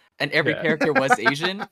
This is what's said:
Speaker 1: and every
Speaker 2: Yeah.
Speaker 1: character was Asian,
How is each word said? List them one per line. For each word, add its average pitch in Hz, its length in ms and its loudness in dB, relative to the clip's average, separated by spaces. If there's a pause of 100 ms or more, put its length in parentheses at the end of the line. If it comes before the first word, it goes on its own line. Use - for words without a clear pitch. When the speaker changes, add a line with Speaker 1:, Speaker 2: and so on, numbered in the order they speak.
(200)
Speaker 1:
and 143 120 -2
every 139 220 2
Speaker 2:
Yeah. - 80 -8
Speaker 1:
character 156 320 0
was 135 240 2
Asian, 170 540 -4